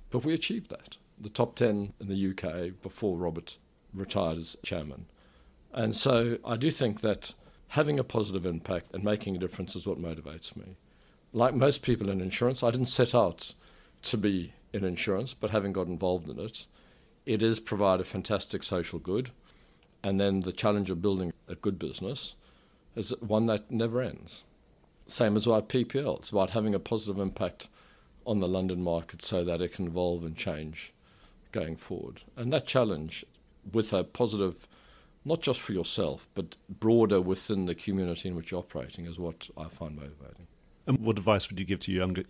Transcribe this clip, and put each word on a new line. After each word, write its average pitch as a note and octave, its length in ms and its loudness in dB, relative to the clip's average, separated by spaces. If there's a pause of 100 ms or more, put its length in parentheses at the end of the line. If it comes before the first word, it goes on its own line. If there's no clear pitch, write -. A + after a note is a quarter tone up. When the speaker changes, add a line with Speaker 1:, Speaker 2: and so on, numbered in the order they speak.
Speaker 1:
but B2 160 -2
we D#3 80 0
achieved D#3+ 380 -4
that. - 260 -16 (240)
The G#2+ 80 -10
top A#2+ 280 0
ten G#2 440 2
in G2+ 80 -8
the G2 80 -2
U F#2+ 160 0
K F2+ 380 -4 (120)
before F#2+ 360 -2
Robert E2+ 400 -4 (340)
retired F#2+ 460 0
as E2 240 -8
chairman. D2+ 440 -8 (640)
And A2+ 220 0
so A#2+ 480 4
I A#2 140 -2
do C3+ 140 2
think G#2+ 320 0
that - 320 0 (340)
having D3 300 2
a B2 60 2
positive G2 420 -2
impact E2+ 480 -4
and F#2 100 -4
making G#2 320 0
a - 20 -4
difference F#2 380 -6
is - 100 -8
what G2 140 -2
motivates D#2 560 -10
me. F#2 220 -16 (560)
Like A#2+ 200 4
most C3+ 280 4
people G#2+ 260 2
in F#2+ 140 0
insurance, A#2+ 400 0
I A#2+ 80 6
didn't B2+ 160 2
set B2 280 4
out G2+ 400 2 (480)
to - 140 0
be G2 380 0 (180)
in G2+ 120 -2
insurance, F#2+ 500 -2
but G#2+ 160 -4
having G2+ 240 2
got F2+ 120 0
involved F2+ 440 0
in A#1 80 -10
it, - 280 -10 (600)
it A2 160 2
is A2+ 180 4
provide G2 400 4
a F#2 40 -2
fantastic F#2+ 580 -2
social F2 360 -2
good. A2+ 320 -2 (720)
And G2 160 0
then G2 220 4
the F2+ 120 -2
challenge G#2 360 2
of F2 140 -2
building F#2 320 0 (120)
a F2 80 -10
good G2 240 -2
business F#2+ 560 -6 (640)
is A2+ 240 -4
one A2 260 2
that G#2+ 240 0
never A#2 300 0
ends. - 440 -8 (640)
Same G#2+ 300 4
as G#2+ 100 2
about A2 220 4
P B2 160 2
P - 140 -2
L. C#3 180 -2
It's - 140 -12
about F#2+ 200 2
having G#2+ 240 0
a G2 40 2
positive G2+ 420 -4
impact F#2+ 480 -4 (560)
on G#2+ 160 0
the F2+ 80 2
London F#2 340 0
market E2+ 380 0
so F2+ 240 0
that E2+ 160 0
it F2 120 -2
can F#2 140 -4
evolve F2 380 0
and D#2+ 100 -6
change D#2 600 -8 (580)
going D#2+ 240 -4
forward. - 460 -10 (120)
And A#2+ 160 -4
that C#3+ 160 0
challenge E2+ 600 0 (440)
with G#2 220 2
a F#2 120 2
positive, G2+ 600 0 (560)
not D#3+ 200 -2
just C3 180 0
for - 140 -4
yourself, E2 600 -2
but F2+ 220 -8 (120)
broader A2 520 6
within F#2 460 0
the F2 80 0
community F#2 540 -2
in F2+ 80 -4
which D#2+ 160 -8
you're F2+ 80 -2
operating D#2+ 440 -10
is E2+ 140 -10
what E2+ 360 -8
I D#2 140 -10
find D#2 280 -10
motivating. C#2+ 500 -16 (400)
Speaker 2:
And C3 140 4
what A2 180 2
advice G2+ 320 4
would F#2+ 80 -8
you F#2+ 80 -4
give F#2+ 140 0
to - 120 -4
your F#2 80 2
younger F#2 300 0